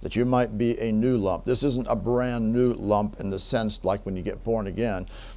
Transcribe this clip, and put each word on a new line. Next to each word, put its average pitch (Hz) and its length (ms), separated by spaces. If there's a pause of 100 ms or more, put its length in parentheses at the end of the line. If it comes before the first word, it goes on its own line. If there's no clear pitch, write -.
that 90 140
you 120 120
might 123 320
be 117 200
a 113 140
new 120 240
lump. 92 300
This 123 160
isn't 127 260
a 117 80
brand 117 560
new 123 220
lump 104 440
in 98 120
the 95 80
sense 110 460
like 95 200
when 92 120
you 90 60
get - 220
born 110 220
again. 98 400 (300)